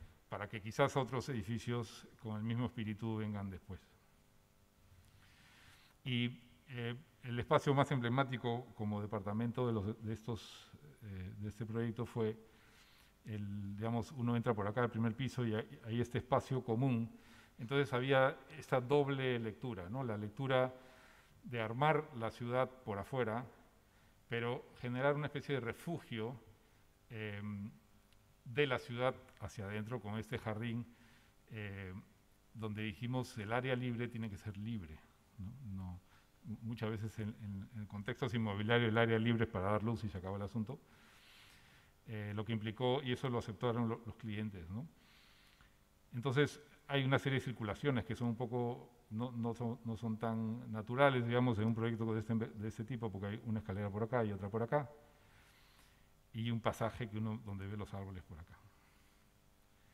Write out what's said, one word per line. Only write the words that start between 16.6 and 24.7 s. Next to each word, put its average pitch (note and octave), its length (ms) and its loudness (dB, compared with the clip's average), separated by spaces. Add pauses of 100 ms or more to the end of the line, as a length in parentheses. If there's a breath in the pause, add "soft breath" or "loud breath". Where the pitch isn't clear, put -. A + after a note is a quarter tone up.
común. A#2 480 2 (480 loud breath)
Entonces C3+ 340 2
había C3 460 6 (200)
esta C3+ 220 4
doble C3+ 580 4
lectura, G#2+ 500 -4
¿no? C3 160 -2
La A2 120 0
lectura B2+ 560 2 (720 loud breath)
de B2 180 -4
armar D3 560 4
la A2+ 140 -2
ciudad B2 400 0 (140)
por G2+ 140 -2
afuera, A#2+ 460 0 (840 soft breath)
pero A#2+ 360 -2 (120)